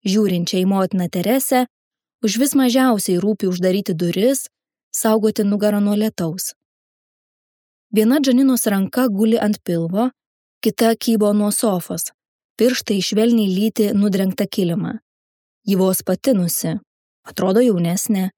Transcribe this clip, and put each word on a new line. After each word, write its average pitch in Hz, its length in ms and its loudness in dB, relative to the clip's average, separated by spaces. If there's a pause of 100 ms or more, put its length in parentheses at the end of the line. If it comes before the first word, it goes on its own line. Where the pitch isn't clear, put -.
žiūrinčią 185 560 0
į 185 40 0
motiną 190 460 0
Teresę, 247 540 0 (580)
užvis 233 320 0
mažiausiai 247 640 2
rūpi 202 300 -2
uždaryti 185 440 -2
duris, 185 540 0 (460)
saugoti 220 500 0
nugarą 208 360 0
nuo 202 140 0
lietaus. 190 600 -4 (1400)
Viena 220 280 4
Džaninos 262 460 2
ranka 202 420 0
guli 220 280 2
ant 208 240 -2
pilvo, 175 480 -2 (560)
kita 226 320 2
kybo 208 400 0
nuo 208 160 0
sofos, 180 560 -4 (480)
pirštai 220 480 0
švelniai 220 480 2
lyti 202 400 0
nudrengtą 196 560 0
kilimą. 175 500 -4 (640)
Ji 196 160 -2
vos 190 240 0
patinusi, 180 760 -2 (420)
atrodo 190 400 0
jaunesnė. 185 760 0